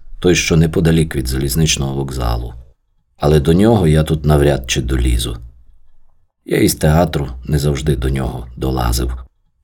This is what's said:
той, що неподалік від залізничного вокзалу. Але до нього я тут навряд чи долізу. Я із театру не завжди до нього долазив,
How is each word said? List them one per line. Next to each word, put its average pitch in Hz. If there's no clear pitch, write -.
той, 90
що 82
неподалік 80
від 65
залізничного 69
вокзалу. 60
Але 73
до 73
нього 101
я 78
тут 78
навряд 71
чи -
долізу. 60
Я -
із -
театру 78
не 76
завжди 69
до 62
нього 64
долазив, 64